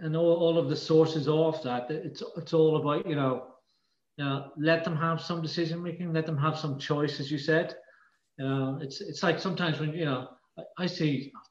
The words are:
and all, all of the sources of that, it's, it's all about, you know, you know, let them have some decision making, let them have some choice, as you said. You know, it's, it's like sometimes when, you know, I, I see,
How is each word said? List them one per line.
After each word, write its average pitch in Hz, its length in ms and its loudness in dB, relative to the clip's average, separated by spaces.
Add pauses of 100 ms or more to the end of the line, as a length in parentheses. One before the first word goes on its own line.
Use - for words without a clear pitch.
and 160 160 -2
all, 170 180 6
all 165 240 4
of 139 100 2
the 147 80 0
sources 156 520 4
of 156 360 2
that, 123 260 -4
it's, 156 320 -8 (140)
it's 165 160 -8
all 156 240 6
about, 147 320 0
you 151 80 0
know, 131 300 0 (680)
you 143 80 -6
know, 139 320 -4
let 160 280 4
them 170 120 -2
have 165 240 0
some 170 220 -4
decision 165 400 -2
making, 175 300 -6
let 160 140 0
them 156 120 -2
have 151 200 0
some 139 200 -4
choice, 147 420 -2
as 139 100 -6
you 151 80 -2
said. 160 360 0 (640)
You 135 80 -6
know, 135 340 0
it's, 139 200 -8
it's - 220 -8
like 170 160 2
sometimes 175 400 -2
when, 151 140 -2
you 170 120 -4
know, 127 240 -2 (300)
I, 175 260 -8
I - 20 0
see, 151 460 -2 (180)